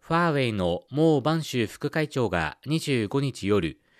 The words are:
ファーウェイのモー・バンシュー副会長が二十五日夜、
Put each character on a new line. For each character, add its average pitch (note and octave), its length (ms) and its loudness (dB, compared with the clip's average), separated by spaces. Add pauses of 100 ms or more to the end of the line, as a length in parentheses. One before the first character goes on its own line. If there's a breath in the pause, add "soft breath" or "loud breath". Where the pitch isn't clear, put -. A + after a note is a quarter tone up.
フ - 140 -4
ァ E3+ 160 2
ー - 20 2
ウ C#3+ 40 0
ェ C3 120 0
イ A2 60 -2
の F2+ 340 0
モ D3+ 300 4
ー・ A#2+ 40 0
バ D3+ 120 2
ン D#3+ 80 -2
シ C3 160 -4
ュ A2+ 60 2
ー - 20 0
副 - 240 -6
会 D#3 180 -2
長 A#2 220 -2
が D#2+ 340 -2
二 D#3 140 -2
十 A#2+ 300 0
五 C#3 120 -2
日 C3+ 260 -4
夜、 F#2+ 320 2 (220 soft breath)